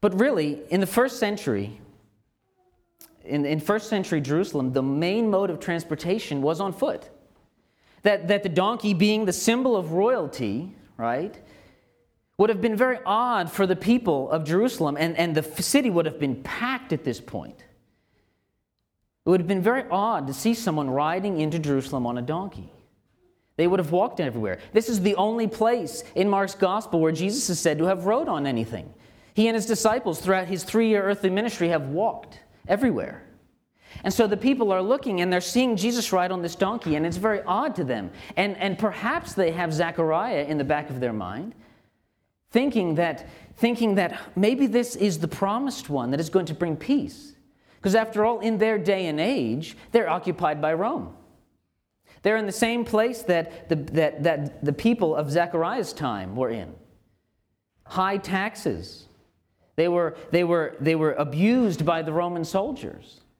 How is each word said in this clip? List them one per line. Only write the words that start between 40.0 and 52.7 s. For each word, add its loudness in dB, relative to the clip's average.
in -4
the 0
back -2
of -8
their -2
mind, -8
thinking 2
that, -2
thinking 2
that 0
maybe 4
this 2
is 0
the -2
promised -4
one 0
that 0
is -4
going 2
to -4
bring -2
peace. -4
'Cause 2
after 2
all, 2
in 0
their 2
day 0
and -2
age, -2
they're 4
occupied -2
by 2
Rome. -4
They're 2
in 0
the -4
same 0